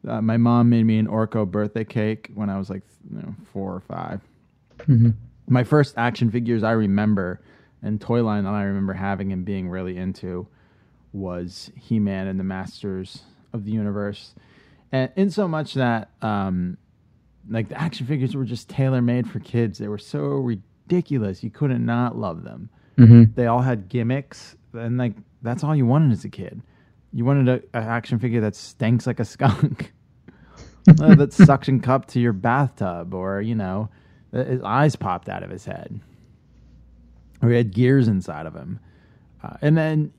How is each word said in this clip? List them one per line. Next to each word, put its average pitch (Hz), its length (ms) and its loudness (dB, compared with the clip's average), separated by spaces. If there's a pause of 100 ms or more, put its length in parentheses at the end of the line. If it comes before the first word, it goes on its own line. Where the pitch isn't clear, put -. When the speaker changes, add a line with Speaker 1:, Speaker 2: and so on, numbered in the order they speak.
Speaker 1:
Uh, 117 140 -6
my 113 160 0
mom 120 340 4
made 117 140 4
me 110 140 4
an 110 100 0
Orko 110 360 -2
birthday 104 380 -4
cake 110 540 -6
when 104 120 -6
I 98 80 -6
was, 98 140 -8
like, 98 120 -10 (300)
you - 80 -12
know, - 140 -14 (180)
four 95 220 -8
or 90 60 -10
five. 85 400 -12 (640)
Speaker 2:
Mm-hmm. 117 280 4 (380)
Speaker 1:
My 123 160 2
first 147 320 2
action 117 340 0
figures 117 320 -2
I 110 80 0
remember 101 720 0 (420)
and 104 180 -6
toy 117 220 -2
line 104 220 -2
that 101 100 -4
I 104 80 -4
remember 98 300 -4
having 98 400 -6
and 92 120 -6
being 95 240 -6
really 92 280 -8
into 90 500 -8 (680)
was 90 600 -12
He-Man 98 540 -4
and 95 100 -6
the 95 60 -6
Masters 95 760 -10 (300)
of 107 120 -10
the 107 80 -8
Universe. 104 640 -6 (580)
And 131 240 -2
in 196 140 0
so 190 180 -2
much 156 260 -6
that, 120 360 -2 (120)
um, 95 560 -4 (720)
like, 110 200 -4
the - 100 -10
action 151 260 -6
figures 135 300 -4
were 135 80 -4
just 113 240 -10
tailor-made 123 600 0
for - 120 -8
kids. 117 380 -4
They 107 100 -10
were 104 100 -8
so 143 300 -6
ridiculous. 127 1120 -4
You 113 80 -10
couldn't 127 340 -2
not 117 320 -2
love 90 280 -8
them. - 260 -16 (280)
Speaker 2:
Mm-hmm. 117 360 12
Speaker 1:
They 123 120 2
all 117 160 2
had 117 260 -2
gimmicks. 127 680 -6 (180)
And, 117 260 -6
like, 120 160 -2 (280)
that's 117 200 -6
all 151 140 0
you 131 100 4
wanted 143 240 4
as 101 140 -2
a 104 40 -10
kid. - 320 -14 (520)
You 117 120 -4
wanted 135 240 2
a, 127 300 -2
a - 20 -2
action 117 380 -4
figure 117 220 -2
that 107 160 -2
stinks - 500 -2
like 120 140 -6
a 113 40 -2
skunk. - 720 -2
<laughs> - 60 -20 (1000)
Uh, 175 140 10
that 143 180 6
suction 139 480 6
cup 127 240 0
to - 160 -2
your 120 140 2
bathtub, 95 800 -2
or, 95 260 -6
you 113 140 -4
know, 101 340 -4 (460)
th-, 127 120 -4
his 127 160 -4
eyes 131 320 2
popped 90 360 -8
out 92 120 -10
of 92 60 -14
his 90 160 -14
head, - 340 -12 (1400)
or 117 80 4
he 120 80 6
had 117 160 0
gears 127 340 4
inside 90 380 -2
of 80 100 -12
him. 82 240 -14 (640)
Uh, - 200 -14
and 151 160 2
then 156 400 -2